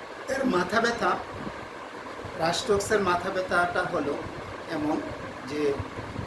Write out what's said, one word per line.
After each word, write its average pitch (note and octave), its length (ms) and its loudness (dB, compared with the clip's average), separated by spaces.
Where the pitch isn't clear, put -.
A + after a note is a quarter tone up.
এর C4+ 140 2
মাথা F#3 360 4
ব্যথা, G3 360 4
রাস্টক্সের G3+ 600 4
মাথা F3+ 300 2
ব্যথাটা F#3 540 2
হলো D3+ 240 0
এমন D3+ 300 2
যে D3 240 2